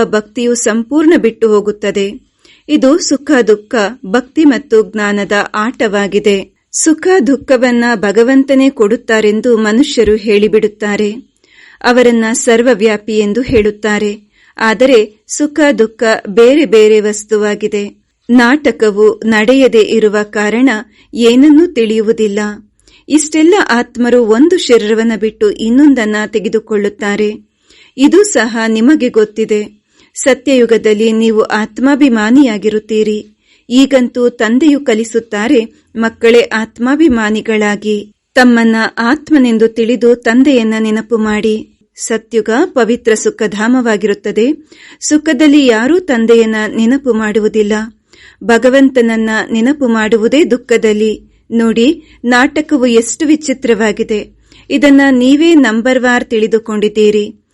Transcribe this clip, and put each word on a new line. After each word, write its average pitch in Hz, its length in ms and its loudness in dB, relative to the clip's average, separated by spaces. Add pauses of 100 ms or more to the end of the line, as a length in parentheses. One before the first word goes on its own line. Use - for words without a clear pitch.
ಭಕ್ತಿಯು 240 520 -4
ಸಂಪೂರ್ಣ 240 600 0
ಬಿಟ್ಟು 226 320 0
ಹೋಗುತ್ತದೆ. 202 760 -4 (440)
ಇದು 285 280 2
ಸುಖ - 340 -4 (160)
ದುಃಖ 214 280 -2 (300)
ಭಕ್ತಿ 247 400 -2
ಮತ್ತು 220 460 -2
ಜ್ಞಾನದ 202 400 -4 (240)
ಆಟವಾಗಿದೆ. 202 1160 -4
ಸುಖ 320 360 0 (200)
ದುಃಖವನ್ನ 247 560 0 (120)
ಭಗವಂತನೇ 262 760 2
ಕೊಡುತ್ತಾರೆಂದು 220 880 0
ಮನುಷ್ಯರು 220 580 0
ಹೇಳಿಬಿಡುತ್ತಾರೆ. 208 1200 -2 (480)
ಅವರನ್ನ 240 500 2
ಸರ್ವವ್ಯಾಪಿ 226 840 0
ಎಂದು 208 240 -2
ಹೇಳುತ್ತಾರೆ. 208 760 -2 (400)
ಆದರೆ 220 680 0
ಸುಖ 294 320 -6 (180)
ದುಃಖ 220 260 -2 (240)
ಬೇರೆ 240 380 4
ಬೇರೆ 214 340 4
ವಸ್ತುವಾಗಿದೆ. 208 1080 -4 (240)
ನಾಟಕವು 233 960 2
ನಡೆಯದೇ 226 560 2
ಇರುವ 214 420 0
ಕಾರಣ 208 460 -2 (440)
ಏನನ್ನೂ 277 540 4
ತಿಳಿಯುವುದಿಲ್ಲ. 220 720 -2 (720)
ಇಷ್ಟೆಲ್ಲ 311 460 2 (140)
ಆತ್ಮರು 240 540 0
ಒಂದು 262 340 2
ಶರೀರವನ್ನ 226 640 0
ಬಿಟ್ಟು 214 320 -2
ಇನ್ನೊಂದನ್ನ 233 640 2 (120)
ತೆಗೆದುಕೊಳ್ಳುತ್ತಾರೆ. 208 1080 -4 (640)
ಇದು 302 260 4
ಸಹ 233 340 -2 (100)
ನಿಮಗೆ 240 420 0
ಗೊತ್ತಿದೆ. 214 760 -4 (280)
ಸತ್ಯಯುಗದಲ್ಲಿ 226 1000 0
ನೀವು 220 300 0
ಆತ್ಮಾಭಿಮಾನಿಯಾಗಿರುತ್ತೀರಿ. 220 1800 0 (440)
ಈಗಂತೂ 247 600 2
ತಂದೆಯು 262 500 0
ಕಲಿಸುತ್ತಾರೆ, 226 840 -2 (300)
"ಮಕ್ಕಳೇ, 226 460 0
ಆತ್ಮಾಭಿಮಾನಿಗಳಾಗಿ 214 1700 -2 (200)
ತಮ್ಮನ್ನ 233 420 4 (220)
ಆತ್ಮನೆಂದು 240 680 0
ತಿಳಿದು 233 480 0
ತಂದೆಯನ್ನ 240 640 0
ನೆನಪು 220 380 -4
ಮಾಡಿ." 214 520 -4 (260)
ಸತ್ಯುಗ 220 540 -6 (160)
ಪವಿತ್ರ 240 480 -2
ಸುಖಧಾಮವಾಗಿರುತ್ತದೆ. 214 1300 -2 (520)
ಸುಖದಲ್ಲಿ 302 680 2
ಯಾರೂ 247 340 2
ತಂದೆಯನ್ನ 226 560 0 (120)
ನೆನಪು 240 460 -2
ಮಾಡುವುದಿಲ್ಲ. 214 600 -2 (720)
ಭಗವಂತನನ್ನ 233 840 2 (220)
ನೆನಪು 254 360 -2
ಮಾಡುವುದೇ 226 560 0
ದುಃಖದಲ್ಲಿ. 214 760 -2 (300)
ನೋಡಿ, 226 520 0 (220)
ನಾಟಕವು 254 600 0
ಎಷ್ಟು 233 400 0
ವಿಚಿತ್ರವಾಗಿದೆ. 226 1040 -2 (420)
ಇದನ್ನ 277 320 4 (100)
ನೀವೇ 277 420 2
ನಂಬರ್ವಾರ್ 247 720 0
ತಿಳಿದುಕೊಂಡಿದ್ದೀರಿ. 214 1120 -2 (180)